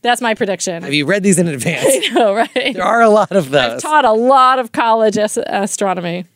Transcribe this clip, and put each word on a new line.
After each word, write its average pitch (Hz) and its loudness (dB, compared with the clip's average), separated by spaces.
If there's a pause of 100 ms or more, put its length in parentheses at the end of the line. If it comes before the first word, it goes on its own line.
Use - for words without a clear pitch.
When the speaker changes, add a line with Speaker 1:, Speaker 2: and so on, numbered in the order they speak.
Speaker 1:
That's 240 0
my 226 -2
prediction. 185 -4
Speaker 2:
Have 143 -6
you 147 0
read 190 0
these 185 4
in 170 2
advance? 143 -4
Speaker 1:
<laughs> - 4
I 523 -2
know, 220 2
right? 254 -2
Speaker 2:
There 185 -6
are 220 2
a 226 4
lot 208 2
of 185 0
Speaker 1:
I've 135 -10 (200)
Speaker 2:
those. 123 -8
Speaker 1:
taught 302 0
a 226 4
lot 254 4
of 233 -6
college 226 0
as-, 214 -2
astronomy. 180 -4 (100)